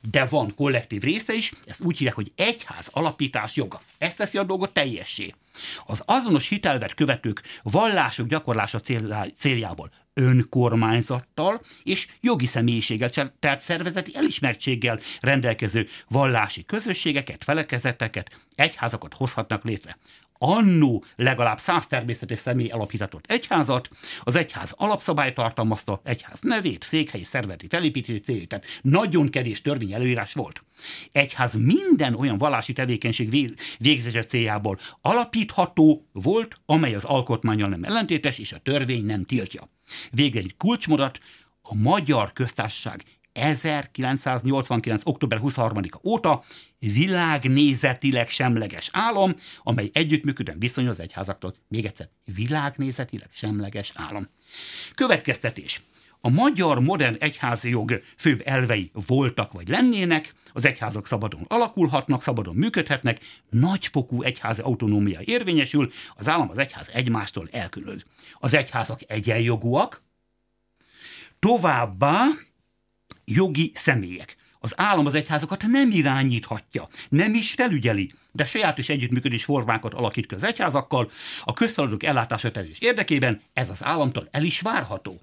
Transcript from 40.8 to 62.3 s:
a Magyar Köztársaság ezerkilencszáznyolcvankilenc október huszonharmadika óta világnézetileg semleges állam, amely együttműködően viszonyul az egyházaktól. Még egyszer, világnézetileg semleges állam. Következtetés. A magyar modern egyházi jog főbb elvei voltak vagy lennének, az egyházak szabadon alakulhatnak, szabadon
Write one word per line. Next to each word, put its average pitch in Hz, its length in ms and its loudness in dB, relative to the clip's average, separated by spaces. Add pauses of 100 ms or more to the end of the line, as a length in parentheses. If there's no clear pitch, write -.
a - 120 -12
Magyar 131 580 2
Köztársaság - 720 -6 (280)
ezerkilencszáznyolcvankilenc 135 1700 0
október 123 340 0
huszonharmadika 110 640 -2
óta 180 420 2 (340)
világnézetileg 135 1500 2
semleges 113 640 0
állam, 202 420 2 (280)
amely 104 300 0
együttműködően 143 680 0
viszonyul 123 320 -2
az 87 100 -6
egyházaktól. 92 540 -8 (140)
Még 110 160 -4
egyszer, 98 240 -10 (160)
világnézetileg 135 1080 -6
semleges 104 600 -6
állam. 104 340 -10 (680)
Következtetés. - 880 0 (380)
A 123 80 0
magyar 175 520 4
modern 135 380 2
egyházi 123 520 -2
jog 113 320 0 (140)
főbb 143 280 2
elvei 120 460 0 (160)
voltak 123 460 2
vagy 87 160 -12
lennének, 185 640 2 (180)
az 120 120 -4
egyházak 113 420 -2
szabadon 101 420 -4
alakulhatnak, 165 760 0
szabadon 104 320 -4